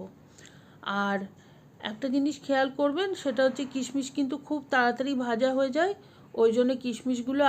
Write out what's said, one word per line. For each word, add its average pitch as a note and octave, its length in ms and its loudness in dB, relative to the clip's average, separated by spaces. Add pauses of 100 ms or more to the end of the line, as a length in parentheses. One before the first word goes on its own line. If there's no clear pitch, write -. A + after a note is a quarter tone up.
(1000)
আর G3+ 180 0 (640)
একটা A3 260 -6
জিনিস C#4 340 0
খেয়াল C4+ 240 2 (100)
করবেন, D4 380 0
সেটা C4 280 -2
হচ্ছে C4 220 2
কিশমিশ C4 460 -4
কিন্তু C#4 240 -2 (100)
খুব D4+ 140 -2 (100)
তাড়াতাড়ি B3+ 480 2
ভাজা A#3+ 360 0
হয়ে C4+ 180 2
যায়, E4+ 220 2 (400)
ওই A3+ 200 4
জন্য B3 220 4
কিশমিশগুলো B3+ 720 -2